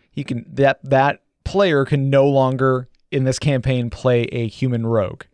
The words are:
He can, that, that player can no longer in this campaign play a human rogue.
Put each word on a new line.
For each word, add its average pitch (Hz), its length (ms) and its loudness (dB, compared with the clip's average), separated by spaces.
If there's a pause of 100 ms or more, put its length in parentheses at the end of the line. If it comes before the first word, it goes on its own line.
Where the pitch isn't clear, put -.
(120)
He 143 120 -8
can, 120 300 -8
that, 135 300 2
that 139 400 0 (200)
player 170 420 2
can 135 240 0
no 139 180 4
longer 131 600 0 (240)
in 135 140 0
this 131 140 0
campaign 127 500 -2
play 120 420 0
a 117 160 -4
human 120 380 -4
rogue. 113 380 -2 (100)